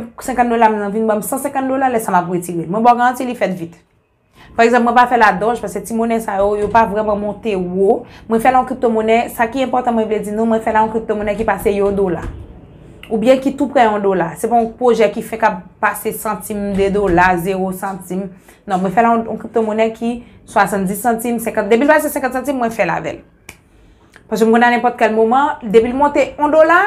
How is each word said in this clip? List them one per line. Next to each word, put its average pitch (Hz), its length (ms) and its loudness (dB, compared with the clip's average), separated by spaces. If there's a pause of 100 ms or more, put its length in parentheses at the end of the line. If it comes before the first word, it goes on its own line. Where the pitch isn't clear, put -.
(260)
senkank 240 240 0
dola 226 220 4
mwen 208 240 -4
vin 220 100 0
ban 214 160 0
m - 40 -12
san 269 120 -4
senkank 269 320 -6
dola, 262 220 0
lè 220 100 -2
sa 226 80 -6
m 185 80 2
ap 175 160 -2
retire. 170 320 -6
Mwen 202 160 -2
bon 240 160 4
garanti 247 300 0
li 240 100 -8
fèt 185 160 -2
vit. 165 240 -12 (800)
Pa 226 80 6
egzanp, 240 160 4
mwen 233 160 2
pa 247 80 6
fè 247 140 0
la 214 180 8
doj, 220 240 -2
paske 202 240 -8
ti 226 80 -8
monnen 226 240 0
sa 208 220 -4
yo, 202 180 2
yo 208 160 -2
pa 226 160 6
vreman 208 320 -2
monte 208 320 -4
wo. 185 460 0 (260)
Mwen 226 160 -2
fè 262 80 4
la 254 140 2
an - 20 -6
kriptomonnen, 226 640 0
sa 233 160 -2
ki 254 220 -4
enpòtan 247 260 0
mwen 220 160 -2
vle 214 160 0
di 208 80 -6
nou, 226 160 0
mwen 220 140 0
fè 220 100 -2
la 220 80 4
an 220 80 0
kriptomonnen 214 480 -4
ki 220 80 -4
pase 202 240 0
yon 202 240 0
dola. 190 320 -2 (800)
Oubyen 233 360 2
ki 277 160 0
tou 277 120 -2
pre 247 160 4
yon 208 160 0
dola. 180 360 0
Se 226 120 -4
pa 240 80 4
yon 226 200 0
pwojè 226 360 4
ki 226 80 -6
fè 226 160 -10
ka 214 140 2 (300)
pase 208 360 -2
santim 202 560 -6
de 196 200 2
dola, 185 340 4 (100)
zewo 190 360 -2
santim. 190 500 -8 (420)
Non, 185 160 -2
mwen 190 120 -2
fè 233 80 4
la 233 140 4
an, 226 140 -2
an 220 80 -6
kriptomonnen 220 560 -2
ki 233 160 -4 (400)
swasanndis 190 520 0
santim, 233 400 -2
senkant. 208 280 -4
Depi 233 160 4
l 294 40 4
pase 302 200 2
senkant 254 280 -4
santim, 262 200 -4
mwen 226 160 -2
fè 196 120 0
la 160 160 -2
vèl. 151 180 -8 (1120)
Paske 220 160 2
mwen 233 160 4
nan 240 140 4
nenpòt 240 220 -2
kèl 220 160 2
moman, 254 480 2
depi 226 300 4
l - 60 -6
monte 285 280 2 (100)
yon 294 180 0
dola, 320 320 6